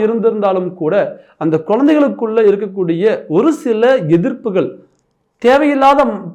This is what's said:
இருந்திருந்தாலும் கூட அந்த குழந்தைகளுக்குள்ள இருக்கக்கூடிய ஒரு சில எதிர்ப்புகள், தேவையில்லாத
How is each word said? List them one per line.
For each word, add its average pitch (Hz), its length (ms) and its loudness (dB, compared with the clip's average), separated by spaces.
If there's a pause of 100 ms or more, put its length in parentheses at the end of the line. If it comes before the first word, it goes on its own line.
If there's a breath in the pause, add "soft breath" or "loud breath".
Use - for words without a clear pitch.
இருந்திருந்தாலும் 208 640 0 (120)
கூட 160 120 -2 (500 loud breath)
அந்த 160 120 0 (140)
குழந்தைகளுக்குள்ள 240 720 0 (100)
இருக்கக்கூடிய 196 680 -2 (220)
ஒரு 294 140 2 (120)
சில 233 280 2 (260)
எதிர்ப்புகள், 190 520 -2 (720)
தேவையில்லாத 277 640 4 (300)